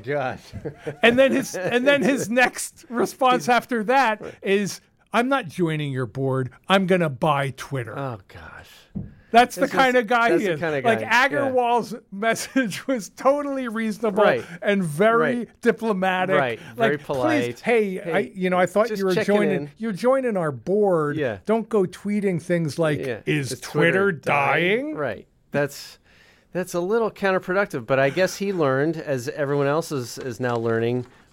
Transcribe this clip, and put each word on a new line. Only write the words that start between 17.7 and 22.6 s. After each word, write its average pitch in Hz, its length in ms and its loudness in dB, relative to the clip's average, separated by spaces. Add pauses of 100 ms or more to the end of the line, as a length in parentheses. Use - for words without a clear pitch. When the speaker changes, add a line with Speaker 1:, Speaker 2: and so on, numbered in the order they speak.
Speaker 1:
Hey, 170 180 -8
Speaker 2:
I, 185 40 0 (180)
you 185 140 -2
know, 180 100 2
I 185 60 6
thought 202 240 2
Speaker 1:
just 208 100 -4
Speaker 2:
you 190 60 0
were 185 100 2
Speaker 1:
checking 202 200 2
Speaker 2:
joining, 202 200 2
Speaker 1:
in. 147 220 -6
Speaker 2:
you're 220 160 -4
joining 247 420 0
our 160 160 0
board. 165 640 0
Speaker 1:
Yeah. 127 300 -2
Speaker 2:
Don't 220 240 0
go 208 140 2
tweeting 190 580 -2
things 165 360 -2